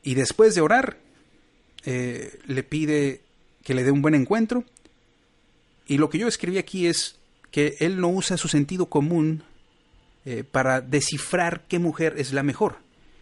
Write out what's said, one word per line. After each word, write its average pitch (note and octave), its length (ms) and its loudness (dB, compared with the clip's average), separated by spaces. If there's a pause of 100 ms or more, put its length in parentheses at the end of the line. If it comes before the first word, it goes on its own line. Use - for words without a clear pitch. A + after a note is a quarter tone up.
Y B2+ 120 -2
después F#3 400 4
de E3+ 60 2
orar, A#3+ 360 2 (880)
eh, B2 600 -6
le C3 180 -4
pide D3 580 -2 (420)
que C3+ 100 -2
le B2+ 100 0
dé C3+ 80 4
un C#3+ 100 4
buen D#3 120 4
encuentro. A3 520 2 (1200)
Y C#3 100 0
lo D3+ 120 4
que D#3 80 -4
yo A3+ 100 0
escribí F#3 300 -4
aquí F3+ 280 -4
es - 320 -2 (320)
que D3 300 0
él F#3 220 0
no F3 80 2
usa F#3 260 -2
su D#3+ 140 -4
sentido E3+ 380 0
común, D#3 560 0 (840)
eh, B2 180 -8
para C3 380 0
descifrar D3+ 840 -2
qué F3 120 -2
mujer D#3+ 380 0
es C3+ 160 -4
la C#3 100 0
mejor. D3 360 0 (420)